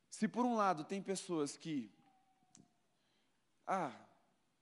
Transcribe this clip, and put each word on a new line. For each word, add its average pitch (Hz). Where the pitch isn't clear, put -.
Se -
por 220
um 247
lado 185
tem 196
pessoas 165
que, 135
"Ah, 165